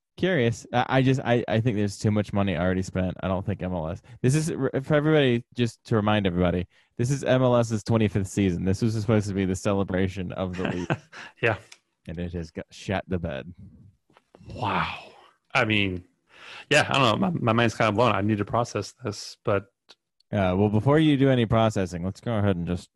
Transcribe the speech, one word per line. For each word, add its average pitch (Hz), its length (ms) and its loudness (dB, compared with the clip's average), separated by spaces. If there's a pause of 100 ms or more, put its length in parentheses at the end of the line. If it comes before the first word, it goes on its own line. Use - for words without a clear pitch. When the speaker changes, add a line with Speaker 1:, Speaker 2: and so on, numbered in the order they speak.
(160)
Speaker 1:
curious. 135 560 0
I, 120 160 0
I 131 140 2
just, 135 180 2
I, 120 260 0
I 110 140 0
think 110 160 0
there's 104 220 -2
too 110 120 0
much 104 220 0
money 98 240 0
already 92 260 0
spent. 92 380 -4
I 92 80 -4
don't 95 160 -2
think 95 180 -6
M 92 120 -6
L 80 140 -4
S. 87 120 -10 (220)
This 127 120 2
is, 156 160 -2
r-, 127 200 -4 (120)
for 156 120 0
everybody, 147 500 2 (100)
just 120 300 -2
to 117 120 0
remind 104 300 2
everybody, 87 400 2 (300)
this 120 140 -2
is 139 120 -2
M 127 200 2
L 123 140 4
S's 117 280 0
twenty-fifth 107 440 2
season. 90 360 0
This 95 160 0
was 110 180 0
supposed 107 300 2
to 98 60 -4
be 98 100 0
the 92 120 0
celebration 95 760 -2
of 92 240 -6
the 90 140 -4
league. 90 260 -2 (220)
Speaker 2:
<laughs> - 240 -12
Yeah. 113 140 2 (520)
Speaker 1:
And 82 100 -10
it 87 140 -6
has 85 180 -8
got, - 200 -14
shat - 380 -6
the 90 100 -2
bed. 80 340 -8 (1000)
Speaker 2:
Wow. 92 580 -6 (420)
I 131 100 4
mean, 101 400 0 (680)
yeah, 143 180 4
I 139 100 0
don't 117 220 4
know. 185 100 0
My, 165 100 -2
my 113 120 2
mind's 117 220 2
kinda 110 180 2
blown. 113 200 4
I 101 80 0
need 104 180 0
to 101 60 -2
process 113 500 -4 (100)
this, - 400 -8
but 104 220 0 (680)
Speaker 1:
Uh, 95 240 2
well, 104 120 4
before 110 320 2
you 151 160 4
do 135 120 4
any 127 160 4
processing, 98 600 0
let's 95 160 -6
go 120 180 -4
ahead 101 180 2
and 85 100 -4
just, 87 300 -4